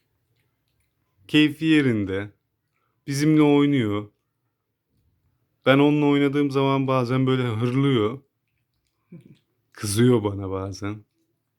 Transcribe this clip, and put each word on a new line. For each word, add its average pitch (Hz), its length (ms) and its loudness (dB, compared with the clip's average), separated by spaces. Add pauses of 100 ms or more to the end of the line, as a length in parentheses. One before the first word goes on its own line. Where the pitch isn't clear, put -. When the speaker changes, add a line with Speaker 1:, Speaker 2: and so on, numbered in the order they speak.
(1300)
Speaker 1:
Keyfi 151 380 0
yerinde. 107 640 0 (800)
Bizimle 151 340 0
oynuyor. 143 680 0 (1600)
Ben 135 140 6
onunla 147 260 2
oynadığım 143 460 0
zaman 139 360 -2
bazen 131 400 -2
böyle 131 160 0
hırlıyor. 123 760 -2 (920)
Speaker 2:
<laughs> 165 80 -20 (540)
Speaker 1:
Kızıyor 113 500 0
bana 98 280 -6
bazen. 101 520 -10 (560)